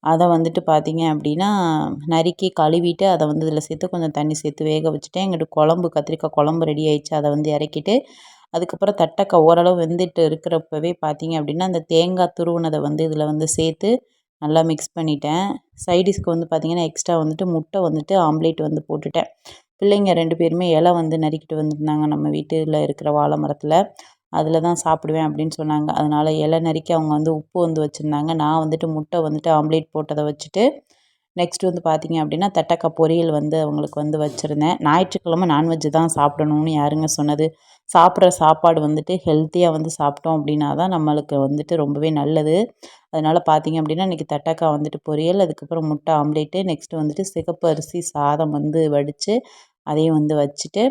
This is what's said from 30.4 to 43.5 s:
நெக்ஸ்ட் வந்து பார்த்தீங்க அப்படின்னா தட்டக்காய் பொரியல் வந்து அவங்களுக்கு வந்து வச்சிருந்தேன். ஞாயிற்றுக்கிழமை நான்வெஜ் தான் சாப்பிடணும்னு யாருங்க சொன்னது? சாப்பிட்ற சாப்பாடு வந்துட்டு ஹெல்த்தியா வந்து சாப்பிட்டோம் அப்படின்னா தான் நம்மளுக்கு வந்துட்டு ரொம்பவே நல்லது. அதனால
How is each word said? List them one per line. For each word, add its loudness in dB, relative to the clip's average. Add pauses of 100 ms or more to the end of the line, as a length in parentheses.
நெக்ஸ்ட் -4
வந்து -4
பார்த்தீங்க 0
அப்படின்னா -2
தட்டக்காய் -2
பொரியல் 2
வந்து -2
அவங்களுக்கு -4
வந்து -2
வச்சிருந்தேன். -2 (100)
ஞாயிற்றுக்கிழமை 2
நான்வெஜ் 0 (100)
தான் 2
சாப்பிடணும்னு 0
யாருங்க 0 (100)
சொன்னது? 0 (480)
சாப்பிட்ற 8 (100)
சாப்பாடு 4
வந்துட்டு -2 (120)
ஹெல்த்தியா 2
வந்து -2
சாப்பிட்டோம் 0
அப்படின்னா -2 (120)
தான் 0
நம்மளுக்கு 0 (100)
வந்துட்டு -2
ரொம்பவே -2
நல்லது. 0 (560)
அதனால 2